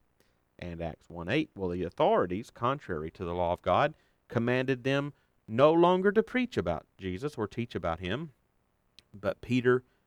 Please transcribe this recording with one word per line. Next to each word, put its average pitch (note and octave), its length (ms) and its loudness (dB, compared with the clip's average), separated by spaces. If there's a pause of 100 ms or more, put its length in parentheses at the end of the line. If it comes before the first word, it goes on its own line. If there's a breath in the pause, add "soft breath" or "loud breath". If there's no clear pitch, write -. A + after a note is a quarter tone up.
(580)
and E2+ 220 -10
Acts - 300 -8
one E2+ 180 -10
eight? D3 260 -2
Well, F#2+ 140 -6
the F2+ 140 -4
authorities, A2+ 680 0
contrary G#2 600 -4
to - 140 -10
the E2+ 100 -4
law F2 180 0
of F2+ 100 -4
God, A#2+ 300 2 (360)
commanded B2 560 0
them C#3 280 -2 (360)
no C3 240 6
longer F#3 380 6
to A3 120 4
preach B3 340 -4
about E2+ 300 -2 (100)
Jesus F#2+ 400 -6
or G#2+ 100 -2
teach - 280 -8
about E2+ 260 -4
him. B2+ 300 -6 (840)
But G2 280 -6
Peter B2 440 2 (220)